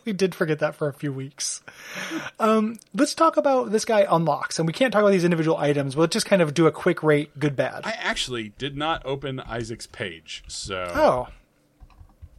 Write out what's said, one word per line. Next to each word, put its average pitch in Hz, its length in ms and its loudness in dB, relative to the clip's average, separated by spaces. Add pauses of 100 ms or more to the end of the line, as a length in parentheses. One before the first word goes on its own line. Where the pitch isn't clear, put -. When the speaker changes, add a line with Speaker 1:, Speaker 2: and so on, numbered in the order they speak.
Speaker 1:
we 226 80 -4
did 185 220 0
forget 156 240 0
that 151 160 -2
for 156 140 -4
a 135 40 -4
few 147 180 -6
weeks. 135 520 -10 (760)
Um, 220 400 2 (140)
let's 269 220 2
talk 320 240 4
about 254 320 2
this 214 160 0
guy 214 200 4
unlocks, 160 520 0
and 165 80 0
we 165 80 -2
can't 262 180 2
talk 202 80 4
about 202 120 6
these 180 120 4
individual 160 320 2
items. 143 400 0
We'll 160 120 4
just 214 180 -2
kind 185 160 4
of 147 100 2
do 160 140 4
a - 60 6
quick - 300 0
rate, 151 360 0
good, 143 180 0
bad. 127 300 -2
Speaker 2:
I 214 60 -4
actually 131 680 -4
did 139 180 -8
not 151 300 -2
open 135 340 -4
Isaac's 113 460 -8
page, - 600 -10
so. 92 460 -6
Speaker 1:
Oh. 135 340 2 (1120)